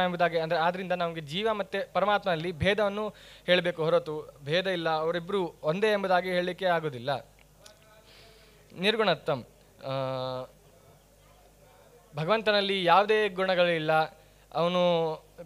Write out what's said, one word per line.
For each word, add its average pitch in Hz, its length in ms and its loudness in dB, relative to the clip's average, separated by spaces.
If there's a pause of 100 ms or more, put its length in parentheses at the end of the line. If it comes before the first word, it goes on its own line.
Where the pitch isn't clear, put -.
ಎಂಬುದಾಗಿ, 170 340 2
ಅಂದ್ರೆ 160 200 0
ಆದ್ರಿಂದ 180 320 0
ನಮ್ಗೆ 170 300 -2
ಜೀವ 190 320 -2
ಮತ್ತೆ 196 260 -4 (140)
ಪರಮಾತ್ಮನಲ್ಲಿ 185 580 0
ಭೇದವನ್ನು 202 640 0 (320)
ಹೇಳ್ಬೇಕು 175 360 2
ಹೊರತು 156 600 -2
ಭೇದ 180 220 -2
ಇಲ್ಲ, 170 220 -2
ಅವರಿಬ್ರು 170 760 -2
ಒಂದೇ 196 280 0
ಎಂಬುದಾಗಿ 185 400 0
ಹೇಳಲಿಕ್ಕೆ 180 340 -2
ಆಗುದಿಲ್ಲ. 139 600 -2 (1500)
ನಿರ್ಗುಣತ್ವಂ, 180 640 0 (400)
ಆ, 135 80 -6 (2250)
ಭಗವಂತನಲ್ಲಿ 196 680 0
ಯಾವುದೇ 208 460 6
ಗುಣಗಳಿಲ್ಲ, 175 640 2 (600)
ಅವನು 170 600 2 (320)